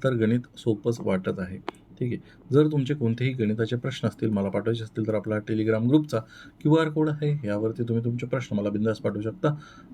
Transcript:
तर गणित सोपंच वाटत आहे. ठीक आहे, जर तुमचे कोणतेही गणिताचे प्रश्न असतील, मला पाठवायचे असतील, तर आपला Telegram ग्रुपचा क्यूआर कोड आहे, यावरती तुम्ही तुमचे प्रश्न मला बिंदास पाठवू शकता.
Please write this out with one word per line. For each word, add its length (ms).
तर 100
गणित 440
सोपंच 420
वाटत 380
आहे. 600
ठीक 140
आहे, 400
जर 140
तुमचे 280
कोणतेही 380
गणिताचे 440
प्रश्न 320
असतील, 220
मला 180
पाठवायचे 360
असतील, 220
तर 80
आपला 220
Telegram 520
ग्रुपचा 300
क्यूआर 280
कोड 220
आहे, 380
यावरती 340
तुम्ही 220
तुमचे 220
प्रश्न 300
मला 140
बिंदास 280
पाठवू 220
शकता. 360